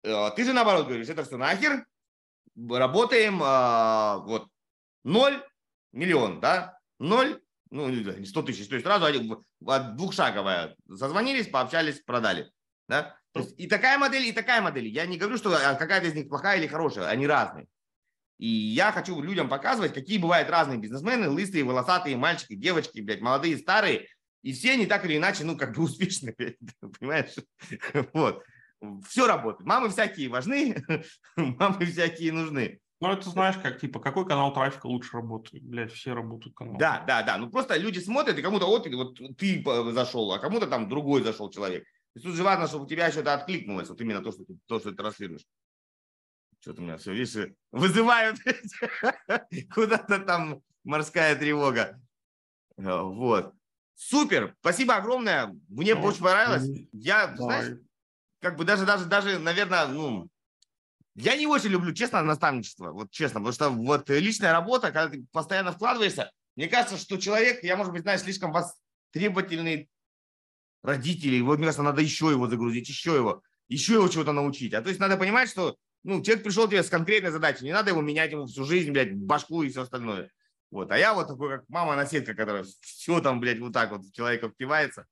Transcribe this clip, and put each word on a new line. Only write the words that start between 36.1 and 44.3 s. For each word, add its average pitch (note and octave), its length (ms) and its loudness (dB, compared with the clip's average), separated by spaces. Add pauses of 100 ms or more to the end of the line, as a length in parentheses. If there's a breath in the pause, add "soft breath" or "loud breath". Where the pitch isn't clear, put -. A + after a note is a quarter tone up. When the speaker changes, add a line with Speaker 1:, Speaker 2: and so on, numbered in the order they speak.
Speaker 2:
работают A#2 420 -10
каналы. B2 220 -10
Speaker 1:
Да, B2 280 2
да, A#2 160 2
да. A2 160 0
Ну, A3+ 120 -6
просто A3 260 0
люди F#3 220 -2
смотрят, G#3 400 0
и D3 40 -6
кому-то G3 240 0
вот, A3+ 280 2
вот B2+ 240 -8 (200)
ты F#3 240 0
по-, A#2+ 300 0
зашел, A#2+ 400 0
а G2 60 -2
кому-то G3 280 -2
там A#2+ 220 -2
другой C#3 340 2
зашел G#2 280 -4
человек. F#2+ 340 -6
То - 340 -20
есть B2+ 80 -14
тут F3+ 100 -6
же E3 80 -2
важно, F#3 240 4
чтобы C#3+ 160 -8
у B2+ 40 -16
тебя D#3+ 220 0
что-то C#3+ 240 0
откликнулось, A2 540 -6
вот - 120 -16
именно A2 220 -4
то, A2+ 100 -6